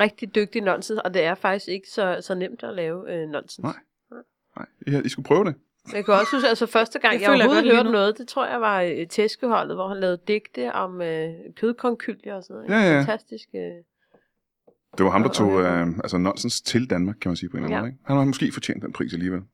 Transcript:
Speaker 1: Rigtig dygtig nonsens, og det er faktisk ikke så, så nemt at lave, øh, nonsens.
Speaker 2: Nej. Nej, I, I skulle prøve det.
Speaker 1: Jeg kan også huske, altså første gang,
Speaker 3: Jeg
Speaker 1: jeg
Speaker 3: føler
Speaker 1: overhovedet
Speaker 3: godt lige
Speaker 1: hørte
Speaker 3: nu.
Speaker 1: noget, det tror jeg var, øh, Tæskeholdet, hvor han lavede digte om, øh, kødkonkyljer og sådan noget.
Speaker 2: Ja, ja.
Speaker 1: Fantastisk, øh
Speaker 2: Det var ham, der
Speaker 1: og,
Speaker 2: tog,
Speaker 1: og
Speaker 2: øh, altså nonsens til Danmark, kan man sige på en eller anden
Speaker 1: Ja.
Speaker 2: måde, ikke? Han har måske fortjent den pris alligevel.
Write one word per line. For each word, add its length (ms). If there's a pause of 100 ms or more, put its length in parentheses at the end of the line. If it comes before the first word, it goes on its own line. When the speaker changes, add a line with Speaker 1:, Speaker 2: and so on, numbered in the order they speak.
Speaker 1:
Rigtig 340
dygtig 280
nonsens, 420
og 100
det 100
er 100
faktisk 340
ikke 200
så, 320
så 140
nemt 280
at 120
lave, 400
øh, 140
nonsens. 360
Speaker 2:
Nej. 80 (840)
Nej, 100 (200)
I, 200
I 20
skulle 180
prøve 180
det. 100 (380)
Speaker 1:
Jeg 120
kan 100
også 220
huske, 120
altså 180
første 320
gang, 160
Speaker 3:
Jeg 60
Speaker 1:
jeg 100
Speaker 3:
føler 140
Speaker 1:
overhovedet 120
Speaker 3:
godt 100
lige 100
Speaker 1:
hørte 120
Speaker 3:
nu. 40
Speaker 1:
noget, 260
det 100
tror 180
jeg 140
var, 220
øh, 240
Tæskeholdet, 680
hvor 120
han 120
lavede 180 (100)
digte 440
om, 300
øh, 280 (260)
kødkonkyljer 800
og 80
sådan 140 (120)
noget. 160
Speaker 2:
Ja, 80
ja. 80
Speaker 1:
Fantastisk, 540
øh 60 (1400)
Speaker 2:
Det 60
var 60
ham, 120
der 60
Speaker 1:
og, 60
Speaker 2:
tog, 180
Speaker 1:
og 100
Speaker 2:
øh, 260
altså 300
nonsens 420
til 300
Danmark, 300
kan 80
man 80
sige 140
på 60
en 80
eller 120
anden 20
Speaker 1:
Ja. 40
Speaker 2:
måde, 100
ikke? 140
Han 100
har 80
måske 280
fortjent 300
den 100
pris 200
alligevel. 280 (140)